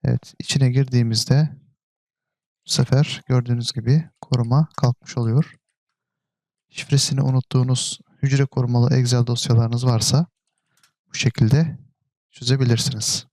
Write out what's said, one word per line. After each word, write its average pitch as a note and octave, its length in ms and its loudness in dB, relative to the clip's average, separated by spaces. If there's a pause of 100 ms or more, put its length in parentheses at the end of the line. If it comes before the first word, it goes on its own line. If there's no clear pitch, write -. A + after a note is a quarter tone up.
Evet, A#2+ 360 -4
içine C3+ 320 0
girdiğimizde B2+ 840 0 (1080)
bu - 40 -20
sefer - 580 0
gördüğünüz A#2+ 460 -2
gibi B2+ 360 0 (120)
koruma B2+ 560 0
kalkmış - 400 -2
oluyor. A#2 380 0 (1120)
Şifresini - 520 -2
unuttuğunuz B2+ 800 -2 (220)
hücre C#3 240 2
korumalı A#2+ 500 0
Excel B2 320 2
dosyalarınız A#2+ 580 0
varsa B2+ 420 2 (840)
bu - 40 -20
şekilde C3 640 0 (540)
çözebilirsiniz. A#2+ 1000 -2